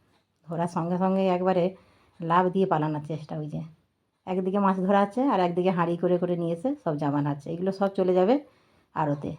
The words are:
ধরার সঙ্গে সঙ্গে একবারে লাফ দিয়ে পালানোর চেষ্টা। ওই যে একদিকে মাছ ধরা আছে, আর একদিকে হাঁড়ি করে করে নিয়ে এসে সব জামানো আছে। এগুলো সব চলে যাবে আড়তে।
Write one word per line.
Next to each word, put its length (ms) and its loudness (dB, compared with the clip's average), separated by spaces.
ধরার 200 -4
সঙ্গে 300 -4
সঙ্গে 300 0
একবারে 480 0
লাফ 300 2
দিয়ে 140 2
পালানোর 400 0
চেষ্টা। 320 -8
ওই 100 -8
যে 140 -10
একদিকে 340 -2
মাছ 180 2
ধরা 220 4
আছে, 240 0
আর 160 2
একদিকে 320 2
হাঁড়ি 260 0
করে 200 2
করে 200 -2
নিয়ে 160 -2
এসে 300 -4
সব 140 -2
জামানো 320 0
আছে। 220 -6
এগুলো 200 -2
সব 160 0
চলে 260 0
যাবে 320 4
আড়তে। 460 -2